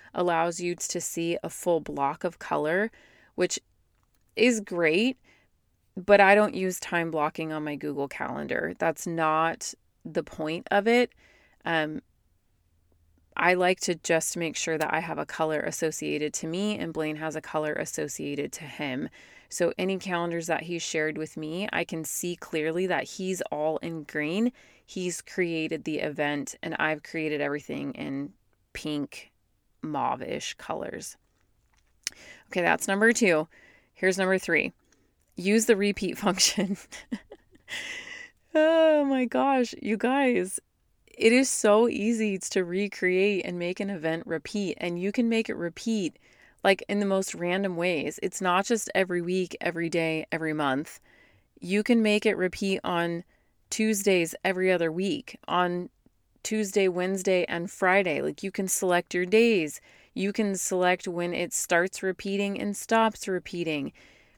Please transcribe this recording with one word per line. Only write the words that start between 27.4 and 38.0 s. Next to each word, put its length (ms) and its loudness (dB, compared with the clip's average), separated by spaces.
everything 540 -6
in 400 -8
pink, 600 -8
mauve-ish 720 -4
colors. 600 -10
Okay, 100 0
that's 260 2
number 260 4
two. 360 4
Here's 240 2
number 200 2
three. 340 0
Use 320 4
the 100 6
repeat 420 -2
<laughs> 0 -
function. 580 0